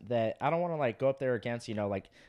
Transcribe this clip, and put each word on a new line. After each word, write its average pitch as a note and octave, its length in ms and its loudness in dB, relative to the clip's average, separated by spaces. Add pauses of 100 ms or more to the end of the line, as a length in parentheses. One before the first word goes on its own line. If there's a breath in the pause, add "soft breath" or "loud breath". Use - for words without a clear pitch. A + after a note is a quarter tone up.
that A2+ 340 2
I C#3 80 2
don't E3+ 100 2
wanna, E3+ 180 -2
like, B2 200 0
go C3 100 2
up C3+ 120 2
there B2+ 160 2
against, A#2+ 320 -4
you A2 80 -6
know, G#2 120 0
like, G2 220 -4 (200 soft breath)